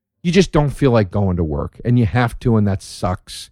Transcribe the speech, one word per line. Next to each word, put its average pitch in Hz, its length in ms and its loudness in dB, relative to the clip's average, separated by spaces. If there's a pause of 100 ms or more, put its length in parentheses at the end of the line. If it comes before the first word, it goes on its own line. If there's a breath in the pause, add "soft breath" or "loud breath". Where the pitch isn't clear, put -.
(220)
You 170 100 -2
just 170 200 4
don't 147 180 2
feel 131 220 2
like 110 180 2
going 98 280 0
to 87 60 -2
work, 73 400 -6
and 120 140 2
you 120 80 4
have 127 360 -2
to, 117 140 2
and 104 120 2
that 98 160 -2
sucks, - 680 -8